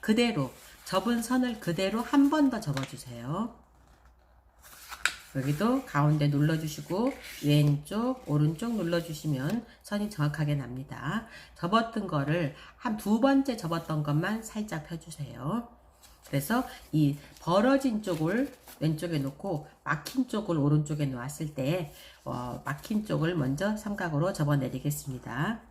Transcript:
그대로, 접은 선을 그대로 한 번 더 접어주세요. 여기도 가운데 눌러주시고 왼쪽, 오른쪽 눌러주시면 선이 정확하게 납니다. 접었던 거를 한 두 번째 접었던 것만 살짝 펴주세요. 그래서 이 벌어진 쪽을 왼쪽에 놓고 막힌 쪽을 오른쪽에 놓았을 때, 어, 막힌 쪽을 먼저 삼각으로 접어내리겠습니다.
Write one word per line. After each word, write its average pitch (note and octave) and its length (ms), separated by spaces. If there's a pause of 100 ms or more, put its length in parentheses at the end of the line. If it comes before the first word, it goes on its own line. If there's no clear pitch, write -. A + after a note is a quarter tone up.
그대로, A3 500 (340)
접은 A3+ 360
선을 B3 380
그대로 F#3+ 420
한 C#4 300
번 D4+ 180
더 A#3 100
접어주세요. C#3 920 (1800)
여기도 D3+ 500
가운데 D3 420
눌러주시고 D#3+ 880 (320)
왼쪽, D3 800
오른쪽 D#3 500
눌러주시면 E3 920 (160)
선이 G#3 260
정확하게 D3 460
납니다. C3 720 (280)
접었던 G#3 520
거를 D#3 480 (220)
한 A3 200
두 G#3+ 220
번째 C4+ 360
접었던 E3 460
것만 E3+ 400
살짝 G#3 460
펴주세요. D#3+ 920 (500)
그래서 A3 400 (240)
이 D3 260 (220)
벌어진 A3+ 640
쪽을 F#3 500 (260)
왼쪽에 D#3+ 400
놓고 D3 480 (160)
막힌 D#3+ 440
쪽을 G#3 300
오른쪽에 D3 480
놓았을 C3+ 500
때, C#3+ 380 (320)
어, B2 400
막힌 G#3 400
쪽을 D#3 300
먼저 D3+ 420
삼각으로 F#3 560
접어내리겠습니다. C#3+ 1400